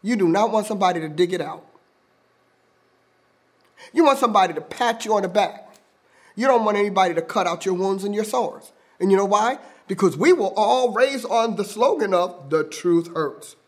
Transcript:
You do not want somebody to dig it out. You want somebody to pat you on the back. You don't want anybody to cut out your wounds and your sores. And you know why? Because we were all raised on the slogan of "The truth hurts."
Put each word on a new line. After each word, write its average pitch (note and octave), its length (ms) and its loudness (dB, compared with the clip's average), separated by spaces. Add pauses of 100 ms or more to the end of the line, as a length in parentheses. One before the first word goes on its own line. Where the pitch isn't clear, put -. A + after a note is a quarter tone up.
You A3 140 -2
do F#3+ 140 2
not G3+ 240 2
want G#3+ 160 0
somebody F#3 320 0
to D#3+ 80 -8
dig E3+ 240 0
it F3 80 -6
out. D3+ 240 -10 (2250)
You D#4+ 120 4
want C#4 160 4
somebody G3+ 340 2
to D#3 60 -6
pat A3+ 440 -4
you G#3+ 100 -2
on G3+ 80 0
the F#3 60 -4
back. - 460 -4 (640)
You G#3 100 -2
don't A#3+ 180 4
want G#3 120 0
anybody F#3+ 380 0
to D#3+ 80 -2
cut F3+ 260 -4
out F3 180 -6
your F#3 80 -2
wounds F#3+ 300 -4
and G3+ 100 -4
your G#3+ 80 -2
sores. G#3+ 480 -4 (300)
And F#3+ 100 2
you G3 60 6
know G3 80 4
why? G#3 340 2 (300)
Because F#3 280 0
we C#4 160 4
were G#3+ 240 2
all A#3 360 2
raised B3+ 340 0
on A3+ 300 0
the G3 80 -4
slogan A3 500 0
of F3+ 360 -2
"The D#3 120 0
truth E3+ 500 -2
hurts." - 440 -8 (120)